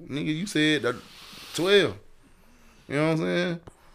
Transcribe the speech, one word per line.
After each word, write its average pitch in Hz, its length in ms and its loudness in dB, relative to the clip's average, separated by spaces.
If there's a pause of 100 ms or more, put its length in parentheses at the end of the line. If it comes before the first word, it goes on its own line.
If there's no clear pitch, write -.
Nigga, 151 280 -4
you 170 100 -6
said 151 360 2
the 120 140 0 (580)
twelve. 175 420 4 (880)
You - 80 -6
know 147 120 2
what 160 60 2
I'm 160 60 0
saying? 175 420 0 (340)